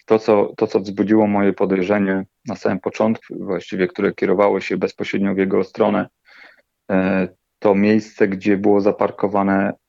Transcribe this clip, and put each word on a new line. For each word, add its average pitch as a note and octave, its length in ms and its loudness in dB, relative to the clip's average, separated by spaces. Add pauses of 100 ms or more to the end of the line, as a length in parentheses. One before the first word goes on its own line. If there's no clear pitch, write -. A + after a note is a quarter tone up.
To, A2 140 2
co, G#2 380 2
to, G#2+ 100 0
co G#2+ 120 0
wzbudziło G#2 480 2
moje G2+ 260 2
podejrzenie F#2+ 720 0 (200)
na G#2 100 -8
samym G2 240 -4
początku, - 600 -2
właściwie F#2+ 480 -4
które G2 260 -2
kierowało G2 460 0
się F#2+ 180 -6
bezpośrednio G2 560 -4
w F#2 40 -2
jego F#2+ 260 0
stronę, G#2 460 -2 (840)
e, F#2+ 360 0 (320)
to G2+ 160 2
miejsce, G#2+ 520 2
gdzie F#2+ 300 0
było G2+ 240 4
zaparkowane G2 920 0 (160)